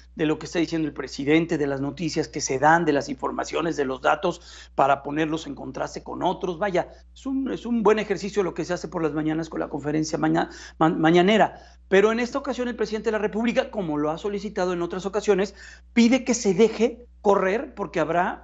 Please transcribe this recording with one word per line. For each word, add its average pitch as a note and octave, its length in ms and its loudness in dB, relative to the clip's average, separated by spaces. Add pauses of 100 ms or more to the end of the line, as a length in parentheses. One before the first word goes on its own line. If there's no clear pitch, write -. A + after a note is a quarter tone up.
(160)
de D#3+ 100 -2
lo D3+ 120 0
que D#3 80 -14
está - 140 -4
diciendo D#3+ 280 -2
el C#3+ 60 -6
presidente, D3+ 640 0
de D3 80 0
las C#3 160 -2
noticias D3 460 -4
que D3+ 140 -8
se C3 180 -2
dan, E3 260 4
de D#3 80 4
las C3 160 -2
informaciones, D3 680 -4
de C#3+ 100 -2
los C3 160 -6
datos, D#3 720 -4
para C#3 260 4
ponerlos D#3 460 -4
en C#3 80 -10
contraste C3+ 480 -8
con B2+ 180 -10
otros. F3+ 380 -2
Vaya, F3+ 300 -2 (260)
es - 100 -20
un, C4+ 260 -4
es - 140 -8
un A#3 160 0
buen G#3+ 160 6
ejercicio G3+ 460 -2
lo E3 100 -2
que D#3+ 120 -4
se F3+ 80 -4
hace E3 160 -6
por E3+ 120 -6
las D3+ 120 0
mañanas D#3 360 -2
con - 120 -6
la E3 80 -4
conferencia D3+ 500 -2
maña-, D#3+ 300 0 (280)
ma-, D#3+ 120 4
mañanera. F3 680 4 (320)
Pero G3+ 240 6
en A3+ 80 -2
esta A#3+ 180 -4
ocasión B3 300 -4
el A#3+ 80 -4
presidente G#3+ 320 -4
de A3+ 60 0
la G#3+ 60 -2
República, G#3+ 520 0
como D#3+ 260 -4
lo D3+ 140 0
ha E3 60 -6
solicitado G3+ 560 -4
en F3 100 -4
otras F3+ 220 -6
ocasiones, G3+ 500 0 (380)
pide A#3+ 300 6
que B3+ 100 0
se G3+ 200 2
deje A3 540 2 (140)
correr G3 520 2
porque F3+ 280 -4
habrá, E3+ 420 0